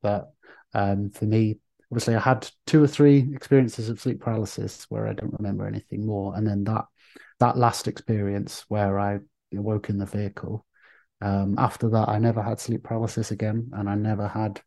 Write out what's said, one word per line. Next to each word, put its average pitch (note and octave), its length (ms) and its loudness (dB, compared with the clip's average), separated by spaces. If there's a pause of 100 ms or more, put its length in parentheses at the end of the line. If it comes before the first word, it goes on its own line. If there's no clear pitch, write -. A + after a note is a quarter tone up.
But, G#2 280 -2 (420)
um, G2+ 380 0
for - 160 -6
me, A2 320 2 (320)
obviously, A#2+ 240 0
I A2 60 2
had B2+ 280 2 (180)
two D#3 160 6
or D3 40 8
three C#3+ 480 6
experiences B2 560 2
of A2+ 100 -6
sleep A#2 200 -4
paralysis G#2+ 680 -4
where G#2+ 180 -4
I G#2+ 60 -4
don't G#2 260 -8
remember G2+ 280 -4
anything G#2 400 -6
more. G2 280 -4
And G#2+ 120 -2
then G2+ 180 0
that, A2 220 -2 (540)
that A#2+ 180 4
last A#2 280 2
experience G2+ 840 -4
where G2+ 300 0
I G2+ 200 0 (340)
woke G#2 380 -2
in G2+ 80 0
the G2 80 -4
vehicle, G#2 580 -6 (560)
um, G2 380 0
after A#2+ 320 0
that, A2 180 2
I G#2+ 100 0
never A2+ 240 2
had A2+ 180 -4
sleep A#2+ 220 -4
paralysis A2+ 480 -4
again, A2 420 -4
and G#2 160 -4
I G2+ 60 -2
never G#2 340 -2
had G#2+ 380 -4